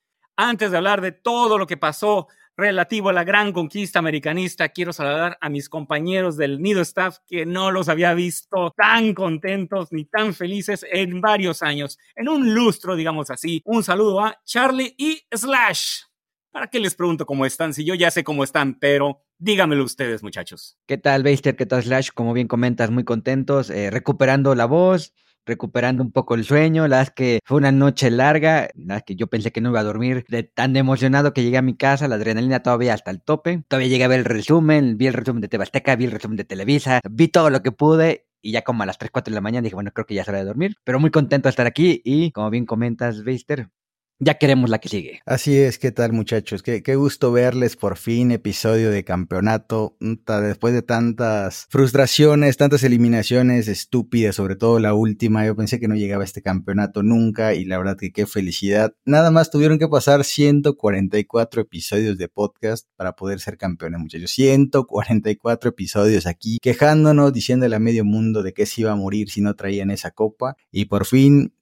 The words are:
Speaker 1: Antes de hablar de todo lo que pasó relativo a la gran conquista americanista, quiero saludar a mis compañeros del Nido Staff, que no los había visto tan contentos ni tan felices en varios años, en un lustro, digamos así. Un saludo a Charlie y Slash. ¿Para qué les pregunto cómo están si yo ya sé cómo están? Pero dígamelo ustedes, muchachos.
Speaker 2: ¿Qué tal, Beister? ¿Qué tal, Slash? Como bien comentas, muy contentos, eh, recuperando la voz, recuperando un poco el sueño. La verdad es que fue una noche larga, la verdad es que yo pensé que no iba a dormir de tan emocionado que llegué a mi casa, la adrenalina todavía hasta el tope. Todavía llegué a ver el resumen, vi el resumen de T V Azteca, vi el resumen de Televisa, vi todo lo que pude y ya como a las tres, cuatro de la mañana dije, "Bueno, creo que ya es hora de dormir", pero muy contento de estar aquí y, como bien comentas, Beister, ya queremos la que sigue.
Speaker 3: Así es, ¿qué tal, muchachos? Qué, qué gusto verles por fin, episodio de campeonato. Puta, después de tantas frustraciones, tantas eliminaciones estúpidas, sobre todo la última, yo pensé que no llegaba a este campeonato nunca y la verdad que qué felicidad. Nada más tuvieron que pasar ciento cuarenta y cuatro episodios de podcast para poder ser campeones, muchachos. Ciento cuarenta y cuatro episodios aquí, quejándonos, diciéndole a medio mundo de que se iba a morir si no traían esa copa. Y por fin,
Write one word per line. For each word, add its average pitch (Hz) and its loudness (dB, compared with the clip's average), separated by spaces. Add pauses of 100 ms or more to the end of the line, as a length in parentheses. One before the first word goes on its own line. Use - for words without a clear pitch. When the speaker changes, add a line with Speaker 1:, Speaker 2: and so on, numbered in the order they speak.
(380)
Speaker 1:
Antes 214 -2
de 180 0
hablar 196 0
de 180 -6
todo 233 0
lo 190 -2
que 160 -8
pasó 180 -2 (280)
relativo 196 -2
a 190 2
la 175 0
gran 202 0
conquista 175 -6
americanista, 160 -4
quiero 175 -8
saludar 160 -4
a 156 -6
mis 143 -8
compañeros 160 -4
del 139 -4
Nido 196 0
Staff, 180 -4
que 165 -8
no 185 -2
los 185 -2
había 170 2
visto 175 -4
tan 220 2
contentos 190 -4
ni 156 -8
tan 214 -4
felices 190 -8
en 180 -4
varios 196 -2
años, 143 -6 (180)
en 247 -6
un 269 0
lustro, 214 0
digamos 160 -6
así. 156 -6
Un 220 -2
saludo 196 0
a 214 -4
Charlie 262 -2
y 311 -4 (100)
Slash. 233 -2 (500)
¿Para 233 -10
qué 247 -4
les 190 -4
pregunto 165 -4
cómo 135 -4
están 160 -6
si 147 -8
yo 175 -4
ya 170 2
sé 165 -2
cómo 143 -2
están? 139 -2
Pero 143 0 (160)
dígamelo 170 2
ustedes, 117 -6
muchachos. 92 -16
Speaker 2:
¿Qué 135 -6
tal, 135 0
Beister? 135 2
¿Qué 123 -2
tal, 123 0
Slash? 131 -2
Como 120 -2
bien 120 0
comentas, 120 0
muy 120 0
contentos, 131 -2
eh, 98 -4
recuperando 135 2
la 120 2
voz, 175 2 (300)
recuperando 123 -2
un 120 -4
poco 120 0
el 113 -2
sueño. 160 4
La 131 4
verdad - 4
es 135 -2
que 123 0
fue 139 0
una 139 4
noche 135 4
larga, 147 2
la - -20
verdad 98 -6
es - -16
que 95 -12
yo 113 -4
pensé 110 -4
que - -6
no 120 -2
iba 110 0
a - 0
dormir 117 -2
de 117 -4
tan 127 -2
emocionado 135 2
que 127 0
llegué 120 2
a 127 2
mi 127 0
casa, 135 0
la 120 -2
adrenalina 113 -2
todavía 123 2
hasta - -8
el 95 -10
tope. 165 -4
Todavía 131 0
llegué 127 2
a - 4
ver 127 4
el 120 0
resumen, 143 2
vi 131 2
el 127 0
resumen 117 -2
de 101 -8
T 113 -4
V 98 -2
Azteca, 131 0
vi 123 0
el 117 -2
resumen 107 -8
de 101 -8
Televisa, 123 0 (100)
vi 131 4
todo 160 4
lo 131 0
que 127 -2
pude 160 2 (160)
y 110 -8
ya 113 0
como 117 -2
a - -4
las 92 -6
tres, - -12
cuatro 117 -6
de 110 -4
la 104 -4
mañana 117 -4
dije, 104 -6
"Bueno, 101 -8
creo 113 -6
que 104 -8
ya 98 -4
es 90 -8
hora 98 -4
de 98 -4
dormir", 147 -4
pero 127 0
muy 156 4
contento 139 2
de - 2
estar 123 0
aquí 160 2
y, 151 0
como 107 -4
bien 120 -2
comentas, 117 -4
Beister, 127 -6 (520)
ya 143 2
queremos 131 2
la 110 0
que - -8
sigue. 92 -10
Speaker 3:
Así 139 0
es, 135 2
¿qué 127 -2
tal, 117 -2
muchachos? 110 -4
Qué, 113 -4
qué 135 -2
gusto 135 2
verles 123 2
por 95 -4
fin, 120 0
episodio 110 0
de 101 -2
campeonato. 101 -2
Puta, 110 -4
después 104 -2
de 120 0
tantas 113 -2
frustraciones, 139 4
tantas 143 2
eliminaciones 120 4
estúpidas, 110 0
sobre 95 -2
todo 113 4
la 107 2
última, 107 2
yo 107 0
pensé 110 -2
que 117 -2
no 107 2
llegaba 101 -2
a - -6
este - -12
campeonato 98 -2
nunca 113 2
y 90 -2
la 92 -4
verdad 95 -4
que 90 -10
qué 104 -2
felicidad. 98 -2 (100)
Nada 156 4
más 160 4
tuvieron 151 4
que 151 0
pasar 143 4
ciento 143 2
cuarenta 98 0
y 104 0
cuatro 113 -2
episodios 101 -4
de 90 -8
podcast 107 -6
para 92 -8
poder 95 -8
ser 87 -12
campeones, 85 -8
muchachos. 82 -10
Ciento 135 4
cuarenta 107 -2
y 104 0
cuatro 117 -2
episodios 101 2
aquí, 113 -6
quejándonos, 147 4
diciéndole 123 0
a 107 0
medio 113 2
mundo 107 0
de 95 -6
que 104 0
se - -6
iba 110 0
a 104 -2
morir 101 -4
si 101 -2
no 104 0
traían 98 -4
esa 98 -8
copa. 110 -4 (160)
Y 101 -2
por 101 0
fin, 135 6